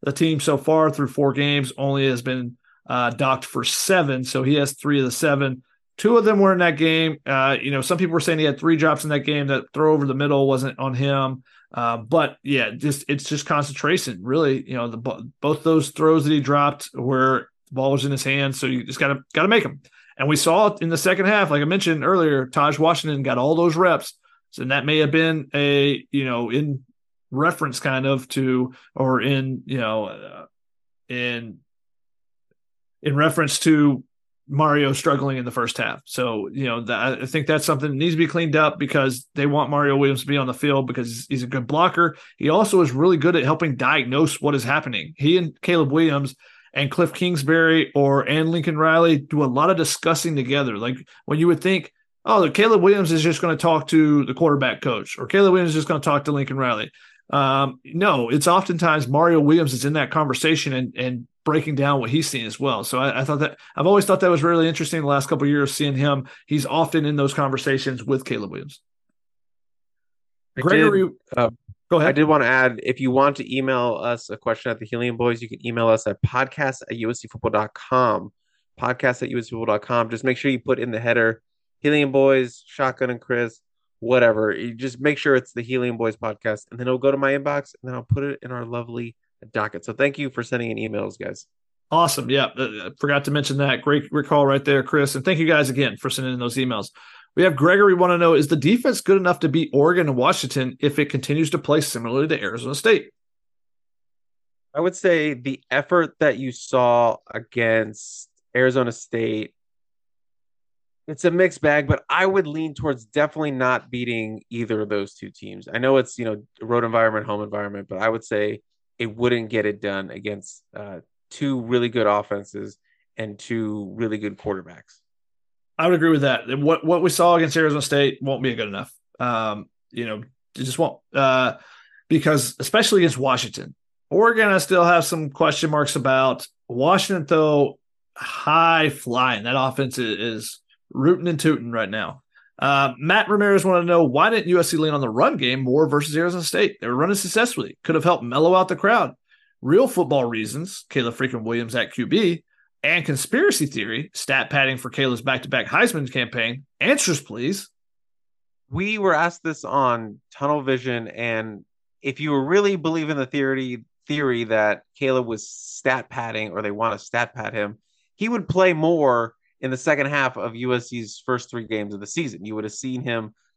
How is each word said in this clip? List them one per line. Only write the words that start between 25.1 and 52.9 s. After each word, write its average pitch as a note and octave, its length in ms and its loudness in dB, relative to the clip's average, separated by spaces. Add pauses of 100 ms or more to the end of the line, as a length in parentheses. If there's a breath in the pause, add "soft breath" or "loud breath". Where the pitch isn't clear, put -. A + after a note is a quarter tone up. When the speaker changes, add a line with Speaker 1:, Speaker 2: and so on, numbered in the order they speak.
Speaker 1:
been D#3+ 440 0
a, C#3+ 560 2
you C#3 160 -2
know, A#2+ 240 -4
in C#3 340 -4 (460)
reference D3+ 500 -2
kind C3 240 -2
of C3+ 240 0
to, B2+ 460 0 (200 loud breath)
or B2+ 280 0
in, C3 420 -2
you C3 140 -6
know, A2 260 -2
uh, G2 400 -14 (640)
in, A#2+ 520 -8 (1400)
in C#3+ 140 -2
reference D3+ 440 0
to D3 440 4 (420)
Mario C#3+ 460 2
struggling C#3 460 -2
in B2 80 -8
the A#2+ 40 -8
first A#2 280 -4
half. A2+ 260 -6
So, A2+ 440 -6
you C3+ 180 -6
know, A#2 160 -4
that, A#2 400 -2
I C3 40 -6
think C#3+ 200 -4
that's D#3 180 2
something D3 240 -2
that C3+ 80 -4
needs E3 160 0
to D#3 60 0
be E3 80 2
cleaned E3 280 -2
up D3+ 240 2
because C3+ 560 -2
they C#3+ 120 0
want D3 240 0
Mario C#3+ 260 2
Williams C#3 240 2
to - 60 -12
be C#3 100 0
on C3+ 100 0
the B2+ 60 -2
field C3+ 340 0
because A#2+ 440 -6
he's B2+ 140 -4
a - 20 -6
good B2 200 -6
blocker. E3+ 500 2 (200 loud breath)
He D3 140 -2
also G3 320 4
is C3+ 100 0
really E3 240 4
good D3+ 200 2
at B2+ 80 0
helping D3+ 320 0
diagnose C3+ 640 0
what D3 160 0
is B2 100 -2
happening. A#2+ 520 -4
He D#3+ 220 2
and E3+ 240 -6
Caleb D#3+ 280 2
Williams C#3+ 460 0 (380 soft breath)
and C#3 160 -2
Cliff C#3+ 240 0
Kingsbury D#3+ 800 2
or, C#3 340 2
and D#3+ 220 0
Lincoln E3 260 -2
Riley D#3+ 400 4
do D3 260 -2
a C#3 40 2
lot C#3+ 240 2
of E3+ 80 2
discussing D#3+ 580 -2
together. C3 400 -2
Like, B2 200 -6 (280 soft breath)
when D3 140 -2
you E3 80 4
would E3+ 140 4
think, F#3 320 -2 (320)
"Oh, G3 260 4
Caleb G#3+ 320 4
Williams F#3+ 300 4